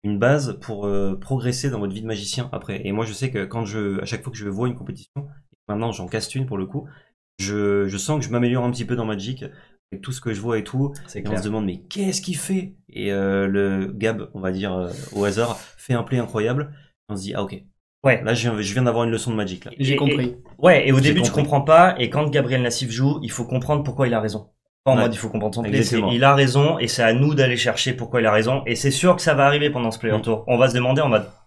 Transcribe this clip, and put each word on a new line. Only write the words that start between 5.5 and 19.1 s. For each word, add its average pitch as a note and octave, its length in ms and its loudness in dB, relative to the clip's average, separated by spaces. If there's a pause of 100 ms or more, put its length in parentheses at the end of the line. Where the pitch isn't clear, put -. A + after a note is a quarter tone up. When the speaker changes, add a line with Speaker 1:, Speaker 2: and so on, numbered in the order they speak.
Speaker 1:
maintenant A2 240 -4
j'en F2+ 160 -8
caste G#2+ 260 -6
une C3 140 -4
pour G2+ 100 -4
le F#2 80 -2
coup, D3 220 -8 (500)
je, G2+ 500 0
je G2 100 -6
sens D3+ 220 -2
que B2+ 60 -4
je A2+ 60 -8
m'améliore A#2+ 320 2
un B2 80 0
petit A#2+ 140 -6
peu A#2+ 100 -2
dans A#2 100 -4
Magic, G#2+ 380 -6 (500)
avec G2 80 -14
tout C3 120 -8
ce - 80 -10
que A2+ 120 -4
je G2 80 -6
vois A2+ 160 -2
et G#2 60 -2
tout. C#3 300 -2 (140)
Speaker 2:
C'est G#2 120 -12
Speaker 1:
Et - 40 -10
on G#2 80 -4
Speaker 2:
clair. G#2 80 -2
Speaker 1:
se F#2+ 40 -4
demande, G#2+ 220 -2
mais F2+ 160 -4
qu'est-ce G3 400 -4
qu'il F3 160 -6
fait ? F#3+ 380 -4 (140)
Et, G2+ 220 -6
euh, G2 340 0
le G2 480 0
Gab, G#2 400 -4
on G2+ 60 -12
va F#2 140 -4
dire, F#2+ 200 -4
euh, F#2 160 -4 (220)
au G2+ 140 0
hasard, A2 340 0
fait - 340 -8
un A#2 100 0
play B2+ 140 -2
incroyable. A#2+ 560 -2 (360)
On G#2 80 -6
se F#2+ 60 -8
dit, G2 120 -8
ah, G2 80 -2
ok. F#2+ 180 -10 (440)
Speaker 2:
Ouais. B2 180 4
Speaker 1:
Là, A2+ 100 0
je A#2 160 0
viens, G#2+ 120 -2
je G2+ 120 -4
viens B2+ 100 2
d'avoir A#2 200 2
une A#2 80 0